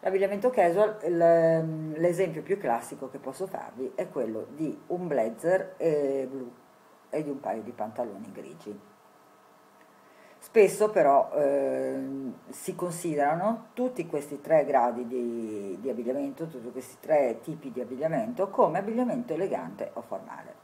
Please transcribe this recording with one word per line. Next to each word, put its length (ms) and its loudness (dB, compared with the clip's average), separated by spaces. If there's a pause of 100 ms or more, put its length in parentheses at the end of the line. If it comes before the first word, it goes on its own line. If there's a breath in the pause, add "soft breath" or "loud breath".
L'abbigliamento 480 2
casual, 520 4
l-, 960 4
l'esempio 440 2
più 160 -2
classico 520 -4
che 100 -12
posso 280 -8
farvi 480 -8
è 140 -4
quello 400 -4
di 280 -6 (100)
un 200 -4
blazer, 680 0
eh, 520 2
blu 220 -10 (580)
e 140 -4
di 60 -6
un 100 -6
paio 220 -4
di 100 -12
pantaloni 600 -8
grigi. 440 -14 (1600 loud breath)
Spesso 500 4
però, 440 6
ehm, 1000 -2 (160)
si 260 -8
considerano 960 -2
tutti 340 -4
questi 360 -6
tre 240 4
gradi 420 2
di, 720 -4
di 100 -4
abbigliamento, 580 -4
tutti 220 -12
questi 300 -12
tre 420 2
tipi 300 -10
di 80 -8
abbigliamento 720 -2
come 300 4
abbigliamento 520 -2
elegante 600 -4
o 80 -8
formale. 640 -12